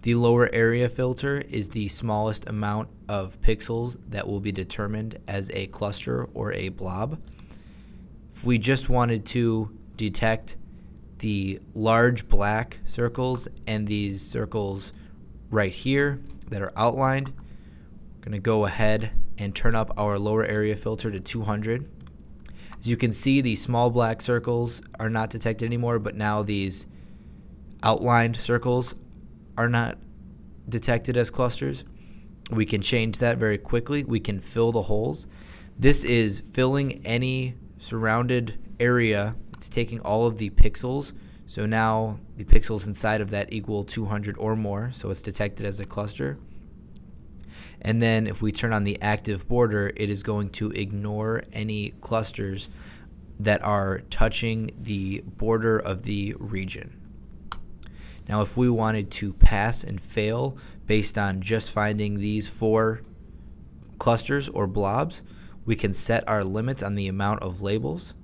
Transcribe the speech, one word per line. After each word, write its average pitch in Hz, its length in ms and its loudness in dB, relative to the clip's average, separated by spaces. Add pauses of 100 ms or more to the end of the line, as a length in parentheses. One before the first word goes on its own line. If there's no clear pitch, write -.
The 117 120 2
lower 120 400 6
area 117 340 4
filter 131 600 -2
is 101 180 -4
the 104 200 -4
smallest 107 600 -2
amount 107 400 -4 (180)
of 98 360 -6
pixels 117 560 2 (100)
that 104 180 -4
will 101 140 -2
be 101 100 -2
determined 104 680 -6 (100)
as 98 240 -4
a 98 140 -4
cluster 104 680 -4
or 104 220 -4
a 95 160 -4
blob. 101 500 -6 (1120)
If - 140 -6
we 120 100 4
just 127 320 2
wanted 120 380 2
to 113 500 0 (220)
detect 110 580 -2 (640)
the 98 420 -2 (140)
large 113 560 4
black 107 560 4
circles 123 600 -2 (200)
and 107 200 -2
these 101 400 -2
circles 101 680 -4 (560)
right 101 240 2
here 139 480 0 (260)
that 101 140 -4
are 98 160 -6
outlined, 135 560 2
we're - 920 -18
gonna 107 140 -6
go 107 260 4
ahead 107 460 4 (260)
and 98 180 -4
turn 117 200 6
up 107 240 2
our 104 200 2
lower 107 280 2
area 107 300 0
filter 107 340 -4
to 98 100 -4
two 113 220 -4
hundred. 107 480 -2 (880)
As 113 100 -4
you 120 80 4
can 117 160 2
see, 135 300 4
the 120 120 2
small 120 360 2
black 117 320 2
circles 120 580 0 (180)
are 110 120 0
not 110 180 0
detected 113 380 -2
anymore, 120 320 2
but 104 180 -4
now 107 260 2
these 98 440 -2 (960)
outlined 117 560 4
circles 123 560 0 (640)
are 117 100 2
not 117 300 0 (720)
detected 120 480 2
as 117 100 4
clusters. 131 560 -2 (680)
We 110 140 4
can 104 160 0
change 113 380 0
that 120 180 4
very 107 220 2
quickly. 135 460 0
We 120 140 0
can 101 220 -2
fill 117 320 2
the 113 80 2
holes. 107 460 0 (520)
This - 240 10
is 113 380 4
filling 135 640 0
any 127 520 0 (200)
surrounded 117 840 0 (200)
area. 113 580 4 (160)
It's - 160 -10
taking 113 320 -2
all 113 260 2
of 110 120 0
the 107 100 -2
pixels. 127 640 6 (320)
So 110 220 -4
now 110 540 0 (180)
the 107 60 -8
pixels 104 420 10
inside 107 340 0
of 101 120 -4
that 101 200 -2
equal 104 320 -4
two 107 220 -4
hundred 101 320 -4
or 110 180 0
more, 107 360 -4
so - 180 -8
it's 95 100 -4
detected 104 460 -4
as 98 120 -4
a 98 60 -6
cluster. 135 540 -6 (1400)
And 113 180 2
then 113 280 4
if 98 120 -4
we 107 120 2
turn 113 200 0
on 104 120 2
the 101 180 -2
active 104 440 -2
border, 107 480 2
it 104 140 -2
is 101 140 -2
going 104 280 -2
to 107 200 -4
ignore 104 720 -4 (100)
any 107 380 -4 (100)
clusters 107 680 -4 (720)
that 104 220 4
are 98 360 0 (100)
touching 113 600 2 (100)
the 98 460 -4
border 110 500 0
of 98 280 -4
the 101 340 -2
region. 95 580 -8 (1300)
Now, 107 140 2
if - 140 -2
we 123 140 4
wanted 110 420 0
to 101 200 -4
pass 107 500 8
and 98 180 -6
fail 120 560 -2 (300)
based 107 320 2
on 98 220 0
just 107 320 -2
finding 104 480 0
these 104 280 0
four 110 520 2 (960)
clusters 135 500 2
or 101 200 -2
blobs, 104 560 -2 (400)
we 117 100 2
can 104 180 0
set - 360 2
our 104 160 0
limits 110 360 -2
on 101 140 -4
the 98 140 -2
amount 98 340 -2
of 92 180 -6
labels. 110 640 -4